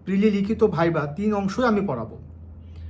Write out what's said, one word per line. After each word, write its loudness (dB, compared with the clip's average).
প্রিলি, 4
লিখিত, 2
ভাইবা 2
তিন -2
অংশই 0
আমি 4
পড়াবো। -6